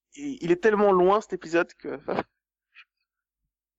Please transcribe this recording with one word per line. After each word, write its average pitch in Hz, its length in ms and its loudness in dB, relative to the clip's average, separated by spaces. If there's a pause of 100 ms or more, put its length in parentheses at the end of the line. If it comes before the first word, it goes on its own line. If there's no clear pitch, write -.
(160)
il, 143 260 -12
il 170 100 -4
est 175 120 0
tellement 208 280 4
loin, 190 300 4
cet - 120 -14
épisode, 170 420 -2
que 139 240 -12 (1800)